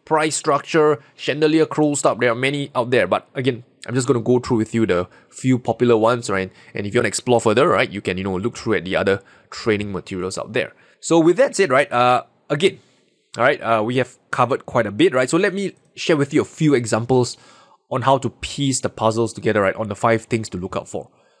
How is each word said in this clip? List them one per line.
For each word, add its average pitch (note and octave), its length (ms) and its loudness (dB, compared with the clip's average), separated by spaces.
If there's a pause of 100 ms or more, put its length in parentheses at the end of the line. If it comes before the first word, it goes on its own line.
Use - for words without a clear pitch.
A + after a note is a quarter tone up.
price D#3 320 0
structure, D3+ 680 2 (140)
chandelier D#3 500 2
closed D3 400 0
up. A2+ 140 2
There B2 120 2
are A2+ 40 -2
many C#3+ 400 -4
out B2 160 -2
there, G#2+ 160 4
but G2 280 -2
again, B2 280 -2 (240)
I'm A#2+ 80 -6
just B2+ 120 -2
gonna B2+ 120 2
go B2 200 2
through A#2+ 180 -2
with A2 180 -2
you A2+ 100 2
the F2+ 220 0 (220)
few B2+ 280 0
popular A#2+ 380 2
ones, A2+ 340 2
right? F#2+ 220 -4 (220)
And G2+ 120 -8
if G2+ 80 -6
you A#2+ 60 0
wanna A#2+ 80 0
explore A#2 320 0
further, A#2+ 300 2
right, B2 200 0
you G2 120 -10
can, F#2 160 -4
you F#2+ 80 -6
know, G2 100 -2
look A2 220 -6
through A2 180 -4
at E2 100 -4
the F#2 120 -2
other G2 240 0 (280)
training G#2 440 -4
materials F#2 440 -8
out - 140 -10
there. - 220 -4 (260)
So E3 200 2
with E3 180 4
that C4+ 180 2
said, F#3 160 0
right, C#3 180 2
uh, B2 340 2 (260)
again, D3 300 0 (580)
all A#2 60 0
right, C#3+ 180 2
uh, A2+ 240 0
we B2 120 -2
have - 200 -4 (140)
covered B2 340 -2
quite A#2 200 0
a G2+ 60 -6
bit, D3 220 2
right? B2+ 160 0
So E3 80 2
let G3 160 0
me G3 200 -6 (220)
share E3 220 0
with C#3 160 -2
you C3+ 80 4
a G2 40 -2
few D3+ 280 0
examples A#2+ 640 0 (520)
on C3 120 -4
how C3+ 160 2
to B2+ 120 -4
piece - 520 -4
the A2 80 -4
puzzles A2 420 0
together, G#2+ 300 -2
right, F#2+ 140 0
on A2 120 -6
the G2+ 80 -8
five A#2 280 0
things A2+ 260 -4
to F#2+ 80 -10
look F2+ 180 -8
out - 140 -8
for. - 200 -12 (320)